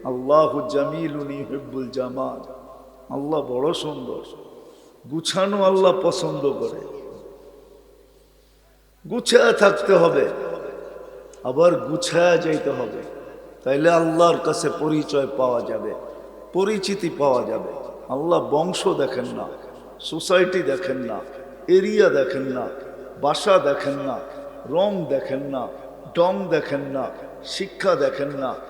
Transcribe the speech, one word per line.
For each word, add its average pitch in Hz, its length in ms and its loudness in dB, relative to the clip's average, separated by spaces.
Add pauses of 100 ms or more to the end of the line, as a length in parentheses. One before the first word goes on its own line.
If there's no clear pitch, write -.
"আল্লাহু 139 640 4
জামিলুন 143 640 -2
ইউহিব্বুল 131 580 -8
জামাল", 127 640 -6 (600)
আল্লাহ 143 280 -2
বড় 127 320 0
সুন্দর, - 480 -8 (920)
গুছানো 190 520 0
আল্লাহ 190 380 6
পছন্দ 151 480 0
করে। 117 300 -4 (2250)
গুছায়া 233 440 4
থাকতে 196 400 4
হবে, 165 360 6 (1120)
আবার 156 360 4
গুছায়া 165 580 2
যাইতে 156 320 0
হবে, 127 340 -4 (600)
তাইলে 143 260 4
আল্লাহর 165 480 6
কাছে 156 320 0 (100)
পরিচয় 147 480 0 (100)
পাওয়া 123 240 0
যাবে, 107 320 -6 (600)
পরিচিতি 190 640 0
পাওয়া 127 280 4
যাবে। - 280 -6 (360)
আল্লাহ 143 420 0
বংশ 170 360 0
দেখেন 139 380 0
না, 113 220 -8 (520)
সোসাইটি 180 600 2
দেখেন - 360 -2
না, 110 220 -6 (480)
এরিয়া 196 420 6
দেখেন 135 320 2
না, 127 260 -4 (540)
বাসা 156 360 4
দেখেন 139 360 2
না, 135 260 -4 (500)
রং 180 400 0
দেখেন 135 300 -2
না, 135 280 -6 (480)
ডং 185 340 2
দেখেন 147 320 0
না, 135 280 -6 (360)
শিক্ষা 190 500 -2
দেখেন 139 340 0
না 135 260 -4 (140)